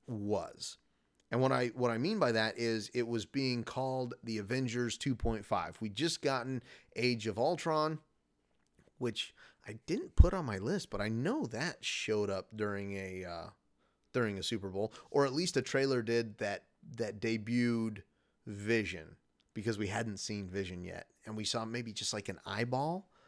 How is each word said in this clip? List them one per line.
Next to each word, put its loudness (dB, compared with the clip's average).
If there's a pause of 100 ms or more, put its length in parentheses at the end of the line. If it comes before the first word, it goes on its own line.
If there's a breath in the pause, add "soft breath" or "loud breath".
was. -4 (520)
And 2
what 6
I, 4
what 2
I 0
mean 0
by 4
that 2
is 0
it 2
was -2
being -2
called -4 (100)
the -4
Avengers 0
two 0
point 0
five. -2
We'd -4
just -2
gotten -2 (320 loud breath)
Age 2
of -2
Ultron, 2 (1000)
which -4 (320 loud breath)
I -10
didn't -2
put 12
on -2
my 0
list, -2
but -2
I 0
know 0
that -6
showed 0
up -2
during -2
a, -6
uh, -8 (640)
during 2
a -6
Super -4
Bowl, -2 (200 loud breath)
or 6
at 2
least 0
a 4
trailer 2
did 2
that, -2 (320)
that -4
debuted 2 (420)
Vision, -2 (400)
because -2
we 0
hadn't -4
seen -6
Vision -4
yet. -10 (180)
And -8
we -4
saw -2
maybe -6
just, -4
like, -4
an -8
eyeball -2 (200 soft breath)